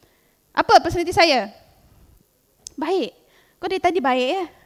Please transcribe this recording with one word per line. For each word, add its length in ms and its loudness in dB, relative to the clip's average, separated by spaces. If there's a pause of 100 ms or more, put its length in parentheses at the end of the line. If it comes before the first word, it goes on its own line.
(540)
Apa 240 4
personality 360 0
saya? 360 2 (1300)
Baik. 400 -4 (400)
Kau 80 -12
dari 160 -4
tadi 160 0
baik 320 0
ya? 140 -4 (220)